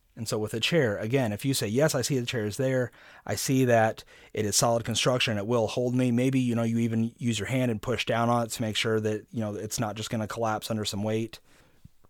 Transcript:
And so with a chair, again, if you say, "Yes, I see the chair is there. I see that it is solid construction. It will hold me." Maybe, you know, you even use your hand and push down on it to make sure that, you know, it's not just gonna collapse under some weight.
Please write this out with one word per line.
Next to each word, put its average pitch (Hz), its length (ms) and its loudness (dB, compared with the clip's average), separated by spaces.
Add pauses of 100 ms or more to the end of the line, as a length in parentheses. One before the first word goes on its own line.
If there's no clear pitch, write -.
(160)
And 113 120 -8
so 117 100 -2
with 107 160 -4
a 113 60 -4
chair, 123 360 2
again, 113 360 0
if 104 120 -6
you 135 100 0
say, 127 120 -2
"Yes, 131 260 2
I 135 80 0
see 127 200 0
the 120 40 -4
chair 113 220 -4
is 104 100 -6
there. 131 360 0 (340)
I 107 80 -4
see 131 300 2
that 113 400 4 (280)
it 107 140 -2
is 101 80 -2
solid 117 300 2
construction. 123 520 0
It 101 100 -4
will 113 200 2
hold 123 260 -2
me." 127 200 2
Maybe, 131 260 2
you 120 160 2
know, 117 80 0
you 117 160 0
even 113 400 0
use 117 220 -2
your 98 80 -4
hand 127 240 0
and 104 100 -4
push 117 240 -2
down 117 240 2
on 120 140 2
it 113 80 -8
to - 100 -6
make 107 140 -2
sure 110 240 2
that, 107 320 -2
you 120 80 -4
know, 104 140 -2
it's 107 260 -6
not 107 160 -4
just 110 140 -8
gonna 110 180 -2
collapse 107 420 -2
under 110 140 -2
some 98 180 -4
weight. 110 380 -2 (680)